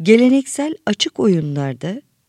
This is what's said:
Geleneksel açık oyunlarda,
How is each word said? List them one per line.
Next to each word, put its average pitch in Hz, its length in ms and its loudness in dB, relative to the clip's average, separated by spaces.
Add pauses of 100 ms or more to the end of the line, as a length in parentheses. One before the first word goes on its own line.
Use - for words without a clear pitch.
Geleneksel 254 720 2 (120)
açık - 340 -4
oyunlarda, 151 800 -2 (260)